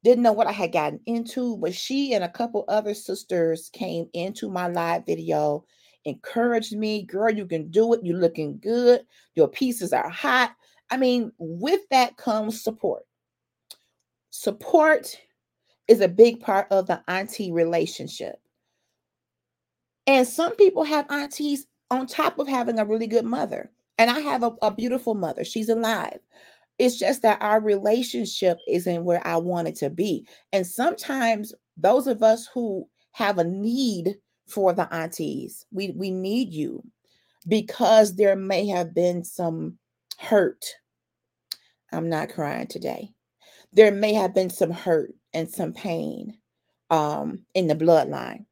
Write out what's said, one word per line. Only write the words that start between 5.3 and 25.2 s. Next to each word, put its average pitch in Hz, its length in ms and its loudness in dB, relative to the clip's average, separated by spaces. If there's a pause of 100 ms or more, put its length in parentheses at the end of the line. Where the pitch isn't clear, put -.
encouraged 233 720 -2
me, 214 280 -4
"Girl, 202 280 0
you 208 140 -4
can 165 260 -6
do 220 220 4
it. 233 120 0
You're 170 120 -2
looking 160 440 0
good. 240 420 4 (320)
Your 156 140 6
pieces 233 440 -2
are 123 160 0
hot." 254 460 0 (360)
I 254 60 -2
mean, 247 400 2
with 185 540 -2
that 254 260 2
comes 220 460 -4
support. 220 400 -4 (1300)
Support - 920 0 (680)
is 226 120 8
a 190 80 4
big 233 320 6
part 196 300 -2
of 190 160 2
the - 220 -2
auntie 190 440 -4
relationship. 165 880 -2 (1700)
And 262 200 6
some 339 300 -2
people 381 280 6
have 294 260 -2
aunties 285 560 -4 (240)
on 262 160 -2
top 320 320 -2
of 277 100 -4
having 240 300 -2
a 214 80 0
really 226 220 -2
good 226 180 0
mother. - 440 -4 (280)
And 226 100 6
I 254 120 0
have 269 220 -2
a, 233 100 0 (100)
a 214 80 2
beautiful 233 440 -2
mother. 180 300 -4